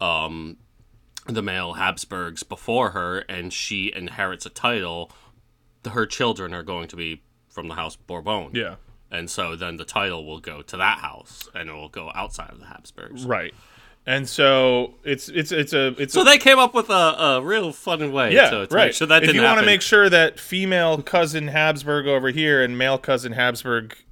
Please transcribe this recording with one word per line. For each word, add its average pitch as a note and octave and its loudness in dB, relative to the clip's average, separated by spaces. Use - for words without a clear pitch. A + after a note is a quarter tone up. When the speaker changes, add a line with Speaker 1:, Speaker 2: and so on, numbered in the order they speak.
Speaker 1:
um, D#2+ -6
the A2 -6
male F#2 -6
Habsburgs F2+ -6
before A#2 -2
her, F2+ -6
and F2+ -10
she G2+ -6
inherits F#2 -8
a F#2 -16
title, F2+ -6
th-, G#2+ -12
her A2+ 0
children F#2+ -4
are F2 -10
going E2+ -10
to E2+ -18
be E2 -10
from E2 -14
the D#2+ -12
House D#2+ -8
Bourbon. F2 -8
Speaker 2:
Yeah. G#2+ -6
Speaker 1:
And E2+ -10
so E2+ -6
then E2+ -10
the D#2 -14
title F2+ -8
will D#2 -14
go D2+ -16
to - -16
that F#2+ 0
house, - -16
and E2+ -10
it D#2 -14
will D2+ -16
go D#2+ -14
outside - -12
of A#1+ -20
the - -20
Habsburgs. - -18
Speaker 2:
Right. F#2+ -4
And C3 -2
so C3 4
it's, C#3+ -4
it's, D#3 -2
it's D#3 -2
a, C3+ 2
it's C#3+ -4
Speaker 1:
So F#4 4
Speaker 2:
a - 4
Speaker 1:
they C#4 8
came C4+ 6
up B3+ 4
with A3+ 0
a, A3 0
a D#3 4
real F#3 -2
fun D3+ -4
way C3 2
Speaker 2:
Yeah, G#3 8
Speaker 1:
to, G2+ -2
to D3 -6
Speaker 2:
right. G3+ 6
Speaker 1:
make C3 0
sure E3+ -2
that D#3+ 6
Speaker 2:
If D#3+ 4
Speaker 1:
didn't D3+ 6
Speaker 2:
you A#3+ 4
wanna A#3 6
Speaker 1:
happen. G#3+ 4
Speaker 2:
make G3+ 4
sure G3+ 6
that E3 4
female F3+ 0
cousin D#3 0
Habsburg D3 0
over C3+ 2
here C#3+ 2
and B2 -4
male C3 2
cousin B2+ -2
Habsburg A#2+ -2